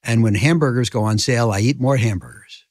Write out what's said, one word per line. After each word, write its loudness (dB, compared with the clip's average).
And 0
when 2
hamburgers 2
go -2
on 0
sale, 0
I 0
eat 0
more 0
hamburgers." -6